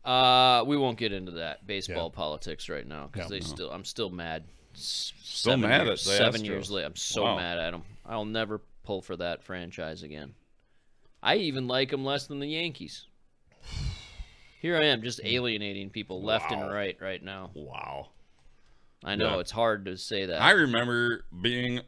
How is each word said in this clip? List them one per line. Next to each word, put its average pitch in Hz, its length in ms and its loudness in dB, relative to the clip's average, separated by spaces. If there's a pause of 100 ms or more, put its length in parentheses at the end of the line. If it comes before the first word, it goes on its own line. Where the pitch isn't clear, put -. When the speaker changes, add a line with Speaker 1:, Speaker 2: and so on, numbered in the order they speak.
(100)
Speaker 1:
Uh, 127 560 8
we 147 120 4
won't 127 180 2
get 107 160 -2
into 92 200 -6
that 82 340 -8
baseball 92 440 -4
Speaker 2:
Yeah. - 60 -16
Speaker 1:
politics 76 540 -6
right 69 160 -6
now 73 220 -10
'cause 90 160 -8
Speaker 2:
No. 87 40 -8
Speaker 1:
they 98 120 -6
Speaker 3:
No. 85 60 -6
Speaker 1:
still, 78 240 -8
I'm 95 140 -10
still 107 240 -4
mad. 82 360 -6 (300)
S-, - 380 -6 (100)
Speaker 3:
Still - 300 0
Speaker 1:
seven 123 160 4
Speaker 3:
mad 135 180 6
Speaker 1:
years, 92 200 0
Speaker 3:
at 95 60 2
the 101 40 4
Speaker 1:
seven 113 240 4
Speaker 3:
Astros. 107 60 -4
Speaker 1:
years 95 240 -4
later. 90 160 -4
I'm 73 100 -10
so - 280 -2
Speaker 3:
Wow. 107 120 4
Speaker 1:
mad 87 220 -2
at 85 160 -2
'em. 85 80 -10 (240)
I'll 110 180 -4
never 107 380 -2 (200)
pull 95 200 -4
for 92 140 -8
that 85 280 -4
franchise 87 580 -8
again. 73 320 -12 (880)
I 151 140 6
even 135 320 0
like 131 240 2
'em 135 120 -2
less 139 220 -2
than 143 120 -8
the 143 100 -4
Yankees. 160 560 -6 (1600)
Here 170 160 0
I 156 100 6
am, 123 160 4
just 117 220 -6
alienating 104 680 -2
people 98 320 -8
left 110 300 2
and 73 100 -2
Speaker 3:
Wow. 76 100 -4
Speaker 1:
right, 101 280 -2
right 95 220 -6
now. 95 320 -10
Speaker 3:
Wow. 71 560 -10 (920)
Speaker 1:
I 98 140 -4
know, 98 180 2
Speaker 3:
Yeah. 90 60 0
Speaker 1:
it's 87 120 -6
hard 110 340 2
to 92 100 -6
say 98 300 -2
that. 85 140 -2
Speaker 3:
I 139 100 8
remember 120 720 4 (180)
being 123 460 0